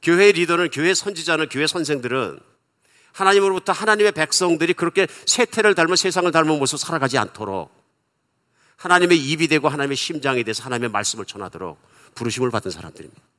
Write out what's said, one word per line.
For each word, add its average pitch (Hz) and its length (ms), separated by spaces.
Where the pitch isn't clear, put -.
교회의 190 320
리더는, 170 380
교회 165 220
선지자는, 160 560
교회 147 180
선생들은 131 720
하나님으로부터 196 600
하나님의 208 400
백성들이 165 640
그렇게 170 340
세태를 214 500
닮은, 170 200
세상을 180 360
닮은 156 280
모습으로 139 180
살아가지 135 400
않도록 98 540
하나님의 175 400
입이 156 300
되고 147 220
하나님의 139 260
심장이 135 480
돼서 110 200
하나님의 120 260
말씀을 104 360
전하도록 90 540
부르심을 117 360
받은 101 200
사람들입니다. 80 500